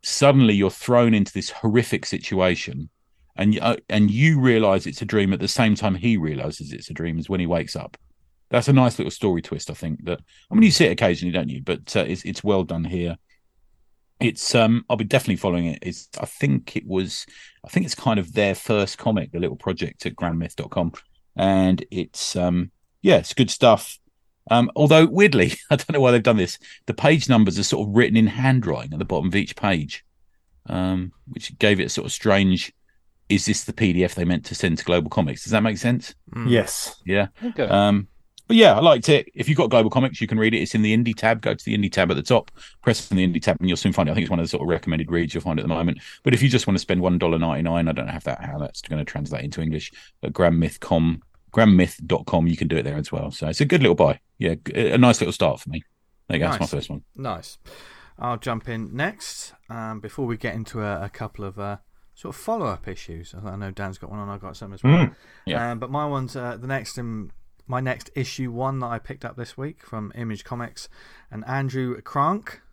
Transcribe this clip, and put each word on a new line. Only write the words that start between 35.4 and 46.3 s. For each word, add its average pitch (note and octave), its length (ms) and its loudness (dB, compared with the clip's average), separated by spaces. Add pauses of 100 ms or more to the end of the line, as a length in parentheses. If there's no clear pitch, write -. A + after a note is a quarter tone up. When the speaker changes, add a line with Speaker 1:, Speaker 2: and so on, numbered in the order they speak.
Speaker 1:
Does F2+ 80 -8
that G#2+ 120 2
make A2 140 -2
sense? B2 360 -4 (180)
Speaker 2:
Mm. A#2 180 -6
Speaker 3:
Yes. - 560 0
Speaker 1:
Yeah. G2 220 0 (160)
Speaker 4:
Okay. A3+ 240 -4
Speaker 1:
Um, G2+ 400 2 (400)
but A3+ 100 4
yeah, F3+ 180 10
I G#2+ 40 2
liked D3+ 300 4
it. - 240 4
If C3 160 -4
you've D3+ 80 2
got B2 140 2
Global A2+ 180 6
Comics, C3 320 0
you G#2+ 60 -4
can A2+ 100 -2
read A2 160 2
it. G#2+ 80 0
It's - 140 -6
in G#2+ 80 2
the G#2+ 120 2
Indie A2+ 200 0
tab. A2 260 0
Go G#2+ 140 -2
to - 100 -16
the A2 100 -2
Indie G2+ 160 0
tab F#2 200 2
at - 60 2
the C#2+ 40 -4
top, - 300 2 (320)
press - 280 0
on F#2+ 60 2
the F#2+ 100 4
Indie E2 140 0
tab, E2 180 0
and F2+ 80 -2
you'll F2 100 0
soon G2 160 0
find E2+ 140 0
it. D2+ 40 -2
I - 40 -2
think F#2 100 0
it's D2+ 40 -12
one E2+ 100 0
of E2+ 60 -2
the E2 40 -8
sort - 120 -4
of D#2 80 -4
recommended D#2+ 400 -2
reads E2+ 240 -2
you'll - 80 -6
find D#2 180 -4
at - 40 -6
the D#2+ 100 -2
moment. E2+ 240 -2 (260)
But A#2+ 120 4